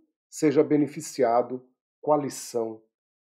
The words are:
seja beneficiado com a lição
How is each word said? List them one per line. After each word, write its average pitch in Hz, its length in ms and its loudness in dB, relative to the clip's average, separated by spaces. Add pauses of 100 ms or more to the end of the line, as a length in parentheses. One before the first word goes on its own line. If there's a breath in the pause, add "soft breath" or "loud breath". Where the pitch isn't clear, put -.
(280)
seja 151 360 2
beneficiado 127 1000 0 (360)
com 147 120 0
a 151 40 4
lição 117 680 -6 (400)